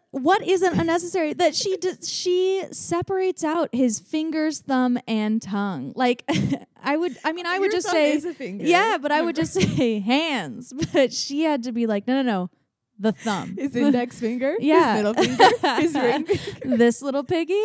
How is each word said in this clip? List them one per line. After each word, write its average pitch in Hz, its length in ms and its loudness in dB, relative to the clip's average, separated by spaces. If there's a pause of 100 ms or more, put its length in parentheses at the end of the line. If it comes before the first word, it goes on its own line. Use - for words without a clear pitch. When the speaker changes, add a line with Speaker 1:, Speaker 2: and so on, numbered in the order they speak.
Speaker 1:
what 311 380 2
isn't 349 320 2
unnecessary? 330 540 0
That 320 200 2
she 381 240 -2
d-, 359 260 -6
she 370 680 0
separates 370 720 -2
out 320 300 0
his 247 260 2
fingers, 311 600 -2
thumb, 254 360 2 (100)
and 220 340 0
tongue. 190 540 -4
Like, 247 320 0
<laughs> - 560 -4
I 285 140 0
would, 320 260 -2
I 320 100 -2
mean, 349 120 -10
I 359 140 -2
would 392 60 2
Speaker 2:
Your 403 80 0
Speaker 1:
just 359 140 -2
Speaker 2:
thumb 370 80 0
Speaker 1:
say, 302 180 4
Speaker 2:
is 302 120 -2
a 349 80 -6
finger. 214 320 -8
Speaker 1:
yeah, 370 340 4
but 285 120 -2
I 302 100 4
would 330 160 -2
Speaker 2:
Remember? 320 160 -2
Speaker 1:
just - 0 -
<laughs> 359 240 2
say 226 220 2
hands. 240 720 -2 (200)
But 254 200 4
she 285 300 -4
had 302 200 0
to 254 80 -6
be 233 140 0
like, 208 220 -2
"No, 247 80 0
no, 277 80 2
no, 190 260 -2 (480)
the 208 140 0
thumb." 190 440 -4
Speaker 2:
His 269 200 -4
index 247 440 2
finger? 247 400 -2
Speaker 1:
Yeah. 294 360 4
Speaker 2:
His 214 80 2
middle 208 100 0
finger? 349 480 4
Speaker 1:
<laughs> 254 200 0
Speaker 2:
His 320 120 0
ring 269 320 0
finger? 339 520 -2
Speaker 1:
This 233 260 4
little 277 200 -2
piggy? 339 420 0